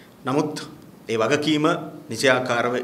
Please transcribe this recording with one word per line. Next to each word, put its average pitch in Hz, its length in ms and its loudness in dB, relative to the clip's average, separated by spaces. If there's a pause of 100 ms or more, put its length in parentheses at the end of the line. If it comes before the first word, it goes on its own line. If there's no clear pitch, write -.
(220)
නමුත් 139 320 0 (500)
ඒ 113 120 -2
වගකීම 147 480 2 (420)
නිසියාකාරව 123 760 2